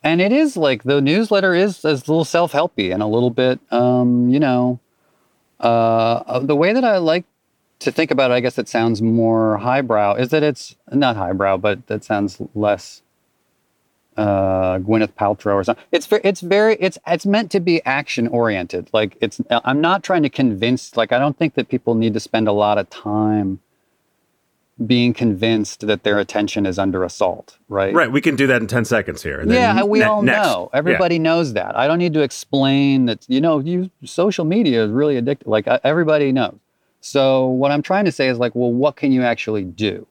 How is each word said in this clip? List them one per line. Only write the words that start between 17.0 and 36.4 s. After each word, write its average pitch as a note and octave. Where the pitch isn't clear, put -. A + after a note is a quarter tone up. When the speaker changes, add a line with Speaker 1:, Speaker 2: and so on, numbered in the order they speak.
Speaker 1:
it's E3+
meant G3+
to G3
be E3+
action C3
oriented. G2
Like, G#2+
it's, -
I'm B2+
not F3
trying F3
to C#3
convince, A#2+
like, A2+
I A#2+
don't C#3+
think D#3+
that B2
people A#2+
need A2+
to G#2+
spend A2
a G#2
lot G#2
of F#2+
time G#2+
being A#2+
convinced A2
that G#2
their G#2
attention G#2
is F2+
under F#2+
assault, -
right? G2
Speaker 2:
Right. D3+
We C3+
can D3
do C3+
that B2
in A2+
ten A#2
seconds G#2+
here. C#2+
And -
Speaker 1:
Yeah, A#3+
Speaker 2:
then -
Speaker 1:
we -
Speaker 2:
ne-, -
Speaker 1:
all G#3+
Speaker 2:
next. G#3
Speaker 1:
know. F#2+
Speaker 2:
Yeah. C3
Speaker 1:
Everybody E3+
knows D#3+
that. G2
I B2+
don't D#3+
need F3
to D#3
explain C3+
that, A2+
you B2+
know, D#3
you, F3+
social F3+
media D#3
is G#2
really C#3
addictive. C3
Like, A2
uh, B2
everybody D3+
knows. B2+